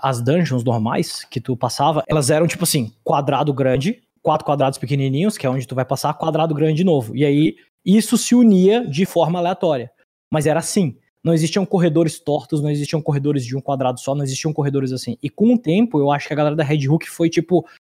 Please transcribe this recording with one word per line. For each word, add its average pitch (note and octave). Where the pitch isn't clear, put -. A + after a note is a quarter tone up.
as C3
dungeons C3
normais B2
que -
tu B2+
passava, C#3+
elas D3
eram, D#3
tipo -
assim, A#2+
quadrado C#3+
grande, C3
quatro D3+
quadrados C#3
pequenininhos, C#3
que C#3
é -
onde B2+
tu -
vai B2+
passar, D3
quadrado D#3+
grande D#3
de D#3
novo. C#3
E C3+
aí, D3
isso G#3+
se -
unia A3
de D#3+
forma E3+
aleatória. E3+
Mas D3
era D3+
assim. E3+
Não E3
existiam E3
corredores E3
tortos, D3
não D3+
existiam D3
corredores C#3+
de B2
um -
quadrado C3
só, C3+
não C#3+
existiam C3+
corredores C#3
assim. A#2+
E D3+
com A#3
o -
tempo, G3+
eu C#3+
acho C#3+
que -
a -
galera D3+
da D#3+
Red C#3+
Hook D#3+
foi, E3
tipo, E3+